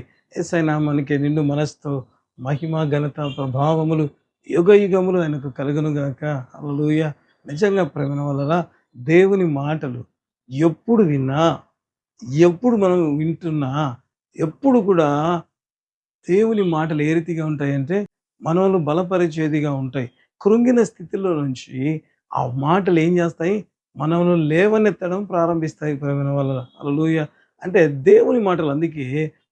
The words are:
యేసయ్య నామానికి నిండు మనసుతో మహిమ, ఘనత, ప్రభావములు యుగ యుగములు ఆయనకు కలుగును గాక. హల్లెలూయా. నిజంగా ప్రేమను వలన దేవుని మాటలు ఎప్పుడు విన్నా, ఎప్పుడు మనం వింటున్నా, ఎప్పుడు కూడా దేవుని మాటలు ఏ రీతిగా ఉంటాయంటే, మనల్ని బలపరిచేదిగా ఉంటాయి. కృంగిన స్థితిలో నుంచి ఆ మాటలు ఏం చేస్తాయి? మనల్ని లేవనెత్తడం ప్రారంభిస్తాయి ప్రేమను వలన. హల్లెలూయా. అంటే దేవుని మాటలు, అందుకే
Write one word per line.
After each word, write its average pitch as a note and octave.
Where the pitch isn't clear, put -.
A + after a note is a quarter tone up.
యేసయ్య E3+
నామానికి D3+
నిండు D3
మనసుతో C#3+
మహిమ, D#3+
ఘనత, D3
ప్రభావములు D3
యుగ F3
యుగములు F#3+
ఆయనకు D3
కలుగును D3
గాక. C#3+
హల్లెలూయా. D3+
నిజంగా G3
ప్రేమను C#3+
వలన C#3+
దేవుని F3+
మాటలు C#3+
ఎప్పుడు E3
విన్నా, C#3+
ఎప్పుడు F3
మనం F3+
వింటున్నా, D3+
ఎప్పుడు B3
కూడా E3
దేవుని G#3+
మాటలు D#3
ఏ D3+
రీతిగా E3
ఉంటాయంటే, C#3+
మనల్ని F#3+
బలపరిచేదిగా D#3
ఉంటాయి. C3
కృంగిన A#3+
స్థితిలో F#3+
నుంచి C#3
ఆ C3
మాటలు D#3+
ఏం E3+
చేస్తాయి? E3+
మనల్ని E3+
లేవనెత్తడం F#3+
ప్రారంభిస్తాయి E3
ప్రేమను C#3
వలన. C3+
హల్లెలూయా. D#3
అంటే F3+
దేవుని G#3
మాటలు, F3+
అందుకే D3+